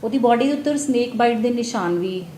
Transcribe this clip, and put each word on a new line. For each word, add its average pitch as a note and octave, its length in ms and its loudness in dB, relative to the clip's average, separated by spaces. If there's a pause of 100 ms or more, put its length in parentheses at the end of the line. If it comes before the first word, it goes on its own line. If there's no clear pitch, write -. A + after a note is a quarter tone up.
ਉਹਦੀ A3+ 140 -2
ਬਾਡੀ A#3+ 300 4
ਦੇ D4 60 2
ਉੱਤੇ D4 240 -2
ਸਨੇਕ A#3+ 380 0
ਬਾਈਟ A#3+ 220 2
ਦੇ A#3 120 0
ਨਿਸ਼ਾਨ A3 500 -2
ਵੀ F#3 240 -4 (140)